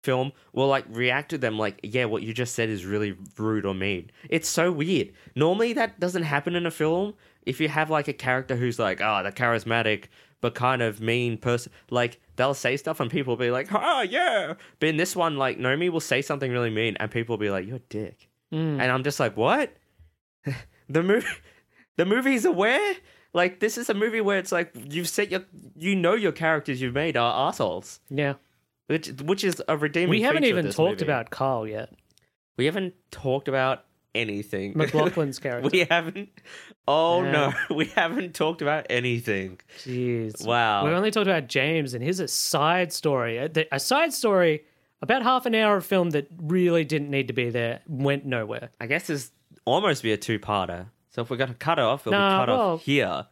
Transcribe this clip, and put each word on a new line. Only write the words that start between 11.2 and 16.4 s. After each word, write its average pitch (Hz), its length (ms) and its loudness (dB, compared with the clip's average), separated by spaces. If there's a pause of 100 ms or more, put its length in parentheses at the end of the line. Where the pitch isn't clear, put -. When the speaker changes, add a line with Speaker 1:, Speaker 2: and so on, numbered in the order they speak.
Speaker 1:
person," 120 320 -2 (180)
like, 120 320 -2 (140)
they'll 135 180 2
say 131 240 -2
stuff 160 220 -6
and 120 100 -2
people 135 220 -2
will 117 120 -2
be 120 60 2
like, 131 240 -2
"Oh, 262 280 2
yeah." 214 520 0 (260)
But 156 100 2
in 156 80 0
this 180 180 0
one, 165 220 0
like, 131 200 0
Nomi 139 320 0
will 165 100 -2
say 135 220 0
something 135 300 -4